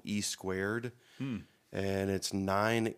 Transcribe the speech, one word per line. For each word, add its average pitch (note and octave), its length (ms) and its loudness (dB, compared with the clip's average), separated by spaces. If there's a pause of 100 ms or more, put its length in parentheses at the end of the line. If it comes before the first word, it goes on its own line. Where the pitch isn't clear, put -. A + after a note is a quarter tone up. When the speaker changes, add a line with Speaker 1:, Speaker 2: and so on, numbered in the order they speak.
Speaker 1:
E G#2 160 0
squared. G2+ 720 -2 (260)
Speaker 2:
Hmm. C3 200 -4 (340)
Speaker 1:
And G2 380 0
it's F#2+ 220 -2
nine G#2 640 2